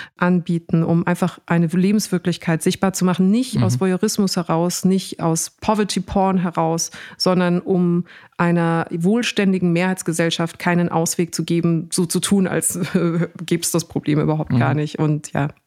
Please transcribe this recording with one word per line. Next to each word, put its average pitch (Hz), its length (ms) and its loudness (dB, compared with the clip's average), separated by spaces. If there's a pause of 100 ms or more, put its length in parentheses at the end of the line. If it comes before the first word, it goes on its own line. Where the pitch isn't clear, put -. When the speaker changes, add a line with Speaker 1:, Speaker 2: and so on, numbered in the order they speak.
(180)
Speaker 1:
anbieten, 170 640 0
um 170 240 2
einfach 180 400 -2
eine 170 220 2
Lebenswirklichkeit 180 920 0
sichtbar 185 300 0
zu - 140 -2
machen. 185 240 2
Nicht 247 260 0
Speaker 2:
Mhm. 127 80 2
Speaker 1:
aus 123 160 2
Voyeurismus 190 560 0
heraus, 170 480 -2
nicht 185 360 0
aus 165 300 -2
Poverty 208 500 -2
Porn 190 380 0
heraus, 165 520 -2 (260)
sondern 180 440 2
um 175 440 0 (340)
einer 170 520 2
wohlständigen 190 840 0
Mehrheitsgesellschaft 170 840 -2
keinen 175 300 2
Ausweg 165 460 -2
zu 165 100 -4
geben, 170 480 0
so 185 140 0
zu 180 140 -2
tun, 196 260 2
als, - 300 -2
<laughs> 175 180 -4
äh, 170 340 0 (160)
gäb's 170 260 -2
das 165 160 -2
Problem - 340 -2
überhaupt 156 320 0
Speaker 2:
Mhm. 127 60 4
Speaker 1:
gar 143 160 2
nicht. 151 240 -4
Und 151 360 -2
ja, 143 140 0 (180)